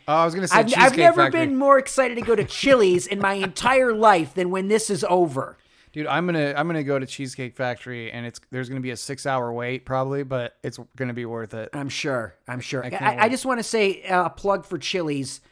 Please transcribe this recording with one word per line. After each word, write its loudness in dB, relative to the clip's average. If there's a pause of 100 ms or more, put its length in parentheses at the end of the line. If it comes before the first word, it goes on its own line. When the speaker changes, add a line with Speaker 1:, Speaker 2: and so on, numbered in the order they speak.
Speaker 1:
Oh, 2
I 4
was 0
gonna -2
say 4
Speaker 2:
I've, 6
I've 0
Speaker 1:
Cheesecake 6
Speaker 2:
never 6
Speaker 1:
Factory. 0
Speaker 2:
been -2
more 6
excited 0
to -4
go 2
to 2
Chili's 4
in -6
my 0
entire 0
life 4
than -2
when -2
this 0
is -2
over. 0 (320)
Speaker 1:
Dude, -8
I'm -2
gonna, 0
I'm 0
gonna -4
go 0
to -4
Cheesecake -12
Factory, -8
and -10
it's, -14 (120)
there's -8
gonna -8
be -6
a -8
six-hour -6
wait -8
probably, -4
but -6
it's -10 (180)
gonna -6
be -8
worth -10
it. -10
Speaker 2:
I'm -8
sure. -6 (120)
I'm -8
sure. -6
Speaker 1:
I -8
Speaker 2:
I, -8
Speaker 1:
can't -8
Speaker 2:
I, 0
I 0
Speaker 1:
wait. 4
Speaker 2:
just -4
wanna -2
say, 0
uh, 2
a -4
plug -2
for -6
Chili's. -4 (120)